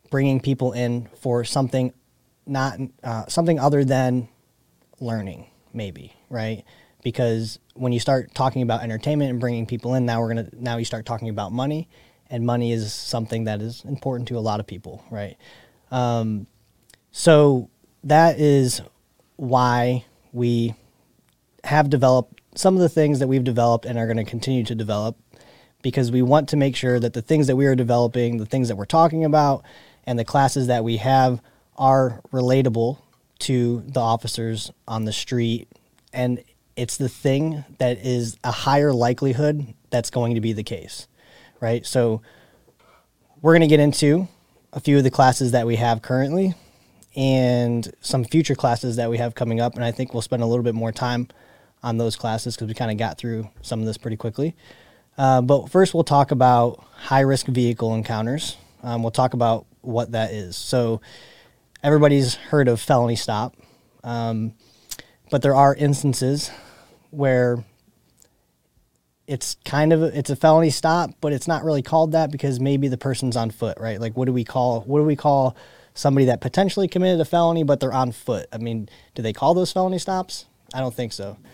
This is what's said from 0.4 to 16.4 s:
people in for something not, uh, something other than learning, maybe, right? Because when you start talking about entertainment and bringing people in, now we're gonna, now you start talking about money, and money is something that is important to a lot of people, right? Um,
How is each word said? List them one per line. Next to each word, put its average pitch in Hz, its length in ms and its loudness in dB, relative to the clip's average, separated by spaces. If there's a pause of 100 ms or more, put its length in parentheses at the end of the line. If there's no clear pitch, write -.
people 127 320 -2
in 120 380 -4 (100)
for 120 240 -2
something 127 480 -2 (540)
not, 139 320 -4 (260)
uh, 113 220 -8
something 170 320 0
other 143 260 4
than 127 440 0 (680)
learning, 110 480 -8 (280)
maybe, 98 400 -12 (160)
right? 110 340 -8 (380)
Because 113 560 -2 (160)
when 127 180 -4
you 120 80 0
start 131 340 -2
talking 131 280 -2
about 117 200 -2
entertainment 135 480 -2
and 123 100 -4
bringing 120 260 -4
people 120 280 -6
in, 127 120 0
now 117 140 -2
we're 113 80 -2
gonna, 113 240 -6
now 120 240 -8
you 117 80 -4
start 110 220 -10
talking 117 220 -8
about 104 220 -8
money, 147 380 -6 (420)
and 120 140 -6
money 120 260 -2
is 110 220 -4
something 113 520 -6
that 107 160 -6
is 113 240 -12
important 127 440 -8
to 120 100 -6
a - 20 -6
lot 107 200 -4
of 104 60 -8
people, 95 440 -16
right? 101 260 -12 (540)
Um, 117 560 -2 (640)